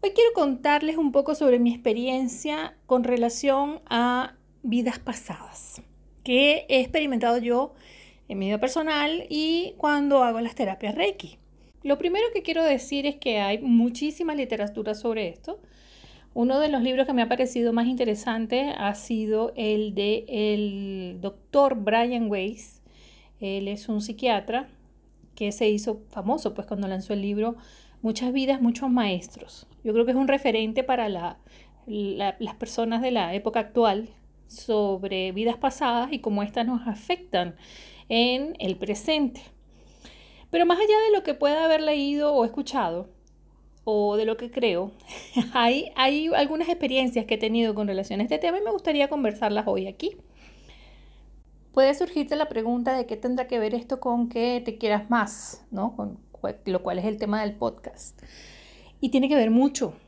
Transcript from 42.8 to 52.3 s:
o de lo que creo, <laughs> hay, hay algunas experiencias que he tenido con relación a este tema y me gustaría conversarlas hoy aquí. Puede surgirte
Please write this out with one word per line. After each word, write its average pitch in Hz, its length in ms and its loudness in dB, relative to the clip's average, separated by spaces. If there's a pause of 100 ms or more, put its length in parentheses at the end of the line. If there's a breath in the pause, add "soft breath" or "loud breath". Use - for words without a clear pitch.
o 208 340 2
de 220 80 2
lo 226 120 -2
que 240 140 -10
creo, 202 400 0 (320 loud breath)
<laughs> - 300 -2
hay, 247 420 2
hay 294 400 2
algunas 311 340 2
experiencias 254 560 0
que 226 100 0
he 214 40 -6
tenido 220 340 2
con 208 140 -2
relación 196 320 -4
a 208 40 0
este 302 140 0
tema 349 220 0
y - 20 -2
me 440 100 -2
gustaría 294 380 2
conversarlas 214 580 0
hoy 196 200 -2
aquí. 311 300 -8 (1500 soft breath)
Puede 269 220 6
surgirte 302 420 -2